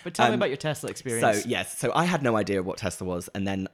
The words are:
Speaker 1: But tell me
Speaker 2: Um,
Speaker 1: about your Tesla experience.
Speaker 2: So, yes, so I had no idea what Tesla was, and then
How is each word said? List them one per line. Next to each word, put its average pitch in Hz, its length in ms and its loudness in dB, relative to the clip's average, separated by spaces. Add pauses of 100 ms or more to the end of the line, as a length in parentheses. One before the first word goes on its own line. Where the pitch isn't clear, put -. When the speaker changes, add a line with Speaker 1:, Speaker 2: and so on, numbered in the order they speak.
Speaker 1:
But 175 100 -8
tell 123 140 4
me 127 60 4
Speaker 2:
Um, 120 60 2
Speaker 1:
about - 80 2
your 135 80 -4
Tesla 147 340 -4
experience. 113 520 2
Speaker 2:
So, 113 60 -6
yes, 95 300 -2
so 123 160 0
I 160 100 4
had 156 180 2
no 117 140 4
idea 98 260 2
what 87 160 -4
Tesla 95 280 -4
was, 87 280 -4
and 98 120 -2
then 95 280 -2